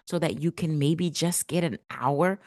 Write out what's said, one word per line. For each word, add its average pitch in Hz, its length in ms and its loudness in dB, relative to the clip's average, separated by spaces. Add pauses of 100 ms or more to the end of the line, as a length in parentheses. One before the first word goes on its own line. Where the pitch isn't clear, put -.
so 175 120 -2
that 160 220 0
you 165 100 0
can 160 280 -2
maybe 160 320 2
just 170 380 -2
get 170 160 0
an 135 140 -4 (120)
hour 143 560 0